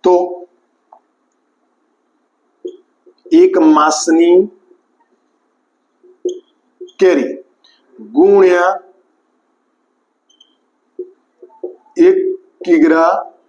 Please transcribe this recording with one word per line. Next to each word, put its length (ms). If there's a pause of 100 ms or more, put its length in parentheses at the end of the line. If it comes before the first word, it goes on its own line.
તો 100 (3250)
એક 120 (220)
માસની 640 (2750)
કેરી 300 (840)
ગુણ્યા 560 (3250)
એક 100 (480)
કિગ્રા 460 (360)